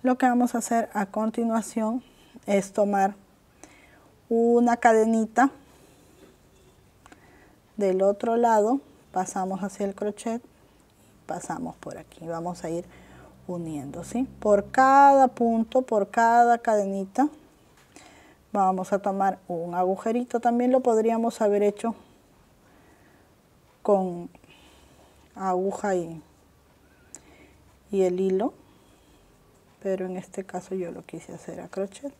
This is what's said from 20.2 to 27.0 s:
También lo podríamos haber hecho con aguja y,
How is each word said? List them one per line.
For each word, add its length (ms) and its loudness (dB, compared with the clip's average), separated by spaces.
También 300 0
lo 100 4
podríamos 600 0
haber 220 2
hecho 320 -2
con 460 0
aguja 640 -2
y, 260 -6